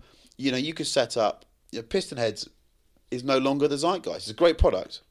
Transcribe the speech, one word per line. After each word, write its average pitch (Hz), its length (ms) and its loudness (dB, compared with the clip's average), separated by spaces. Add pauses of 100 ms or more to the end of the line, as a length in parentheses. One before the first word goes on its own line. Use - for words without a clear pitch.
(380)
you 135 120 -2
know, 127 60 -2
you 147 160 -4
could 156 140 -6
set - 320 0
up, 107 260 0 (280)
you 113 80 -8
know, - 80 -16
PistonHeads 120 600 -4 (640)
is 123 120 -6
no 135 140 2
longer 139 320 2
the 139 80 0
zeitgeist. 143 520 -2
It's - 20 -10
a 107 40 -12
great 165 220 6
product. - 540 0